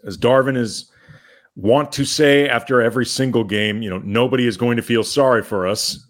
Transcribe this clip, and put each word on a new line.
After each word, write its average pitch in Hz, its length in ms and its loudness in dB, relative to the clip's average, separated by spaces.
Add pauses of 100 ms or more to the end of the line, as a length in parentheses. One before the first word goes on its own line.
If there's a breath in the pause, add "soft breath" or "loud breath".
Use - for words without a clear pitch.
as 98 120 -10
Darvin 131 400 2
is 113 340 -6 (640 soft breath)
want 127 360 2
to 139 140 -4
say 143 420 4
after 123 340 0
every 113 240 0
single 120 380 0
game, 104 380 -2
you 110 80 -8
know, 92 100 -6
nobody 120 480 0
is 110 80 -2
going 120 220 -2
to 113 60 -2
feel 113 200 0
sorry 127 400 2
for 92 240 -4
us. - 420 -6